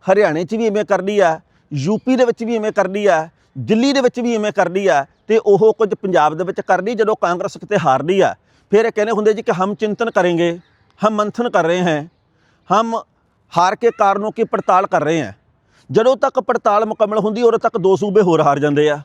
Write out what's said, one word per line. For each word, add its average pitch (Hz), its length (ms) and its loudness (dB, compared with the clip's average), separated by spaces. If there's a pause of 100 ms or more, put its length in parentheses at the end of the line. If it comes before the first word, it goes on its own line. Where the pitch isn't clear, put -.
(120)
ਹਰਿਆਣੇ 180 320 2
'ਚ 180 120 -6
ਵੀ 226 100 -2
ਇਵੇਂ 208 200 -2
ਕਰਦੀ 196 340 0
ਆ, 160 200 2 (340)
ਯੂ 151 240 -2
ਪੀ 254 180 -2
ਦੇ 247 100 4
ਵਿੱਚ 233 180 -4
ਵੀ 233 120 -4
ਇਵੇਂ 214 160 -4
ਕਰਦੀ 202 340 -2
ਆ, 165 240 0 (280)
ਦਿੱਲੀ 220 360 0
ਦੇ 269 80 0
ਵਿੱਚ 247 180 -2
ਵੀ 240 140 -2
ਇਵੇਂ 214 180 -2
ਕਰਦੀ 190 360 0
ਆ, 147 180 2 (220)
ਤੇ 220 100 2
ਉਹ 214 360 4
ਕੁਝ 208 200 -2
ਪੰਜਾਬ 156 400 0
ਦੇ 160 100 -6
ਵਿੱਚ 180 180 -8
ਕਰਦੀ। 190 340 -2
ਜਦੋਂ 214 260 0
ਕਾਂਗਰਸ 175 360 -4
ਕਿਤੇ 208 280 -4
ਹਾਰਦੀ 156 360 0
ਆ, 117 140 0 (360)
ਫਿਰ 220 140 4
ਇਹ 233 60 -2
ਕਹਿੰਦੇ 208 200 -2
ਹੁੰਦੇ 214 220 2
ਜੀ 208 80 -6
ਕਿ 226 100 -4
"ਹਮ 190 240 -2
ਚਿੰਤਨ 214 360 -4
ਕਰੇਂਗੇ, 175 480 0 (400)
ਹਮ 214 140 0
ਮੰਥਨ 208 360 -2
ਕਰ 180 160 2
ਰਹੇ 170 140 0
ਹੈਂ, 160 240 -2 (680)
ਹਮ 226 260 0 (640)
ਹਾਰ 185 180 2
ਕੇ 233 160 0
ਕਾਰਨੋਂ 202 400 0
ਕੀ 226 120 -2
ਪੜਤਾਲ 196 440 0
ਕਰ 165 160 0
ਰਹੇ 156 180 -2
ਹੈਂ।" 101 120 -8 (580)
ਜਦੋਂ 226 260 2
ਤੱਕ 269 220 -2
ਪੜਤਾਲ 220 460 0
ਮੁਕੰਮਲ 214 340 -2
ਹੁੰਦੀ, 208 220 -2
ਉਦੋਂ 226 180 2
ਤੱਕ 233 180 -2
ਦੋ 185 180 2
ਸੂਬੇ 196 260 0
ਹੋਰ 170 200 2
ਹਾਰ 143 180 2
ਜਾਂਦੇ 147 300 2
ਆ 147 160 -4